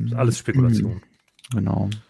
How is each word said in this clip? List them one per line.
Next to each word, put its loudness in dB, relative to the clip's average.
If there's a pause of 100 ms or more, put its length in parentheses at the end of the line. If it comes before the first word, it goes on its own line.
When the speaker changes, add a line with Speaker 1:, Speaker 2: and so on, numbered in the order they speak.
Speaker 1:
Ist -4
alles 0
Spekulation. 2
Speaker 2:
mhm. -12 (540)
Genau. 0 (200)